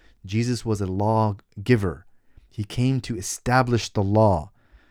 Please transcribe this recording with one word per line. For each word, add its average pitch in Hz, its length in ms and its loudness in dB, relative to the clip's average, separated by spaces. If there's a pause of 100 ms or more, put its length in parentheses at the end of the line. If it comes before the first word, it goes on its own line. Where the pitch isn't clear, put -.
(260)
Jesus 113 400 -2
was 107 160 -2
a 98 40 -2
law 104 520 0 (260)
giver. 98 420 2 (440)
He 107 160 -8
came 131 360 0
to 120 140 -6
establish 120 760 0
the 107 140 0
law. 98 480 2 (400)